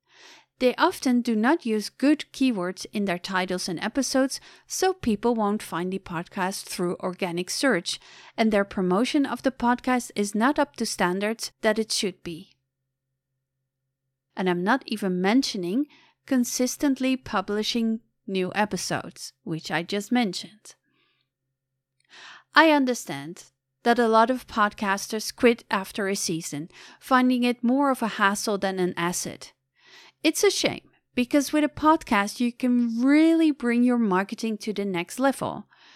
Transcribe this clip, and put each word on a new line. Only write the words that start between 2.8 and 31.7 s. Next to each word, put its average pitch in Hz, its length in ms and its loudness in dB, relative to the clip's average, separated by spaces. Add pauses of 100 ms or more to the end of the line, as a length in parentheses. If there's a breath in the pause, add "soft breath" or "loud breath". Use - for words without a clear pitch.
in 208 120 -2
their 175 140 -2
titles 185 500 -4
and 175 120 -6
episodes, 262 600 0 (260 loud breath)
so - 260 0
people 233 440 0
won't 208 260 0
find 180 300 -6
the 190 80 -6
podcast 180 640 -6
through 180 340 -4
organic 180 520 -6
search, 226 500 0 (360 loud breath)
and 220 140 2
their 202 140 2
promotion 202 600 0
of 247 180 -6
the 262 100 2
podcast 247 640 0
is 202 180 -4
not 247 240 2
up 285 180 0
to 226 100 -4
standards 202 680 -2 (100)
that 214 160 2
it 220 140 -2
should - 320 -4
be. 175 260 -14 (1900)
And 185 140 0
I'm 175 140 0
not 247 220 2
even 190 340 -2
mentioning 208 640 0 (400 soft breath)
consistently 254 920 0
publishing 220 840 -2 (260)
new 185 260 -2
episodes, - 800 -4 (120)
which 156 260 -8
I 170 140 -2
just 202 260 -4
mentioned. - 640 -4 (1800 loud breath)
I 320 140 8
understand 233 760 -2 (360)
that 233 160 2
a 240 100 4
lot 220 220 6
of 254 160 -4
podcasters 208 880 -2
quit 240 360 4
after 196 380 -4
a 196 80 -2
season, 165 520 -6 (300 loud breath)
finding 254 440 2
it 247 220 0
more 269 260 2
of 254 120 -2
a 220 60 -2
hassle 202 500 0
than 190 200 -2
an 180 180 0
asset. - 560 -4 (680 soft breath)
It's 311 200 2
a 403 80 6
shame, - 380 -2 (260)
because 262 380 2
with 302 120 2
a 294 40 0
podcast 285 720 2